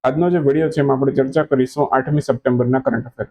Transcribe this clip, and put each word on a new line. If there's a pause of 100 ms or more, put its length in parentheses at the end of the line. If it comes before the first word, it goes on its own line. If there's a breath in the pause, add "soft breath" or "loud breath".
આજનો
જે
વીડિયો
છે
એમાં
આપણે
ચર્ચા
કરીશું
આઠમી
સપ્ટેમ્બરના
કરંટ
અફેર.